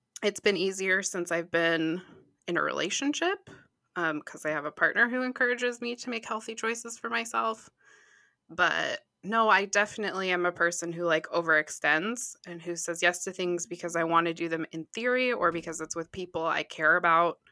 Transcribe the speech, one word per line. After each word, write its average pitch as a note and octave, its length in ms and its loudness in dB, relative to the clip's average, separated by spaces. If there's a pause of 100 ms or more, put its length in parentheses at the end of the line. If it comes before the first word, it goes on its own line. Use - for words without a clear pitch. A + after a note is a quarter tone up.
(220)
It's G#3 200 -2
been G3+ 160 2
easier F#3+ 440 0
since F3 300 -4
I've E3+ 180 -2
been E3 520 2 (460)
in F3 100 0
a D3 40 2
relationship, A#3 880 -2 (460)
um, D#3+ 260 -2
'cause - 240 -12
I D3+ 60 -2
have D3 140 -2
a D3+ 60 -4
partner G3+ 380 2
who B3+ 140 -2
encourages B3 580 0
me A#3+ 160 -4
to - 120 -10
make A3+ 160 -6
healthy A3 300 -6
choices A#3 440 -6
for A#3 100 -8
myself. A3+ 600 -2 (800)
But E3 520 0 (220)
no, A3 260 2
I G3 160 6
definitely G3+ 680 0
am F3 140 2
a F3+ 60 4
person E3+ 420 0
who, E3+ 120 -4
like, D#3+ 220 4
overextends D#3+ 1080 0 (100)
and F3 160 -12
who F3 140 -6
says E3+ 260 -6
yes F3 220 2
to F#3+ 100 -6
things F3 320 -2
because F3 300 -8
I E3 80 2
wanna E3 300 4
do E3+ 160 -4
them D#3+ 220 -4
in D#3+ 220 -8
theory B3 400 0
or E3+ 180 2
because E3 300 -6
it's D#3+ 140 -8
with E3 160 -8
people F3 340 -6
I D#3 180 0
care D#3+ 340 2
about E3+ 420 4 (120)